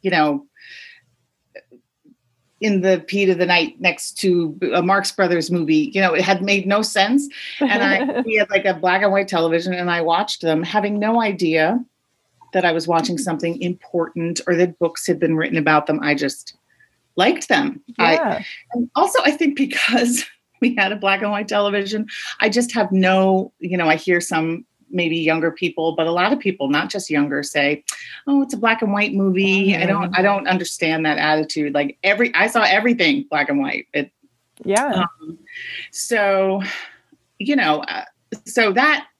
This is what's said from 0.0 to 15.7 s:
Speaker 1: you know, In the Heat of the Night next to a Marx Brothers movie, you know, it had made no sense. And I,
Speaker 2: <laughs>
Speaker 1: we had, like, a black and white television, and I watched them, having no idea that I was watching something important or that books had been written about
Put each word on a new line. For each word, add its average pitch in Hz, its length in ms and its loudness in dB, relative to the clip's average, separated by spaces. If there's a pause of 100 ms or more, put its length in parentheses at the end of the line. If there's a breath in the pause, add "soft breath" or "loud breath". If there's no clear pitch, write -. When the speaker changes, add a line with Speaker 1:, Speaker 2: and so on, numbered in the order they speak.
Speaker 1:
you 190 80 -2
know, 151 360 2 (2250 loud breath)
In 202 220 2
the 180 260 4
Heat 196 220 2
of 170 80 2
the 175 80 2
Night 170 340 2
next - 380 -2
to 170 380 2 (180)
a 175 80 2
Marx 190 280 0
Brothers 170 400 0
movie, 156 440 2
you 196 80 2
know, 175 100 2
it 180 100 0
had 190 200 0
made 196 240 0
no 202 160 2
sense. 226 460 0 (320 loud breath)
And 208 220 2
I, 196 380 0
Speaker 2:
<laughs> 240 60 -6
Speaker 1:
we 220 100 -2
had, 208 140 2
like, 196 160 0
a 185 80 2
black 180 280 0
and 202 80 4
white 196 160 2
television, 170 460 0
and 180 180 -2
I 170 120 0
watched 165 400 -2
them, 160 200 0
having 208 360 -2
no 226 240 0
idea 175 600 0 (720)
that 185 120 2
I 170 60 4
was 165 160 -2
watching 175 320 0
something 165 420 -4
important 170 840 -4
or 175 80 2
that 170 240 0
books 170 300 -4
had 160 100 0
been 160 180 0
written 160 220 -2
about 151 300 2